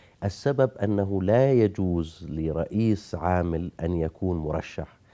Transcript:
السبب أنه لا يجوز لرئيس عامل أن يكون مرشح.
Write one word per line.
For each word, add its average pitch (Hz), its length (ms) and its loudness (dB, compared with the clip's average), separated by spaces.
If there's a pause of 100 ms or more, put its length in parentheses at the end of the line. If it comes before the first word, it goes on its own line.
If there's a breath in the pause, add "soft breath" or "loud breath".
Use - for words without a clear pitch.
(240 loud breath)
السبب 131 460 0 (120)
أنه 101 400 0
لا 123 300 4
يجوز 90 760 0
لرئيس 80 840 -2
عامل 87 560 0 (100)
أن 85 120 -2
يكون 85 440 -2
مرشح. 78 600 -6 (180 soft breath)